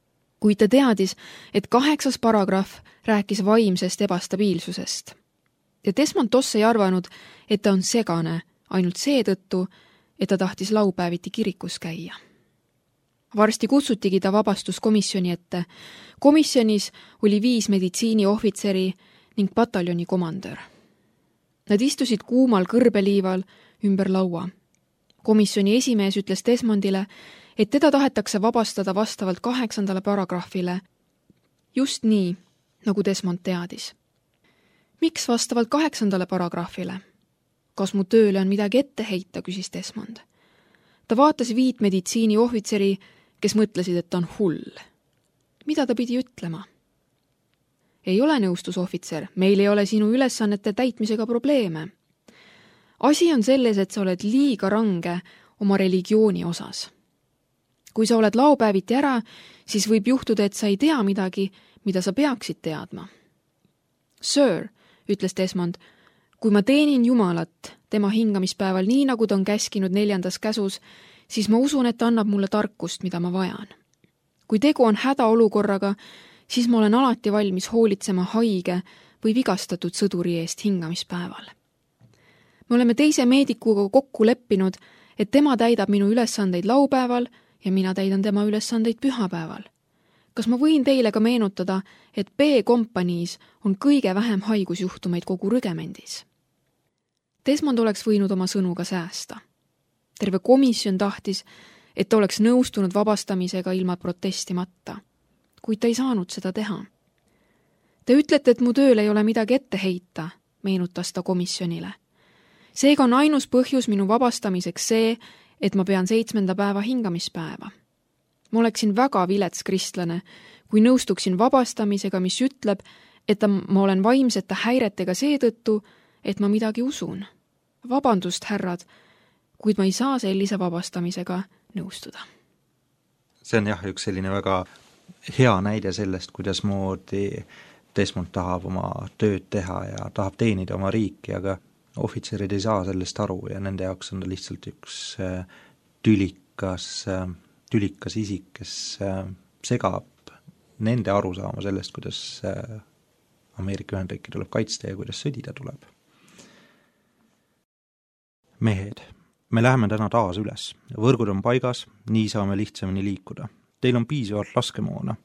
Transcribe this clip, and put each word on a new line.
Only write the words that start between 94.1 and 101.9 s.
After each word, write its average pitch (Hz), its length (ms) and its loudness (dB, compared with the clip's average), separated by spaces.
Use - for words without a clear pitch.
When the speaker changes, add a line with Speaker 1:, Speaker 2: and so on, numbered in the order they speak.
Speaker 1:
vähem 202 260 0
haigusjuhtumeid 185 840 -2
kogu 190 260 -4
rügemendis?" 185 720 -6
Desmond 285 320 0
oleks 220 280 0
võinud 202 260 2
oma 185 140 -2
sõnu 180 280 -2
ka 175 100 -6
säästa. - 560 -10
Terve 190 200 -2
komisjon 233 600 4
tahtis, 202 460 -4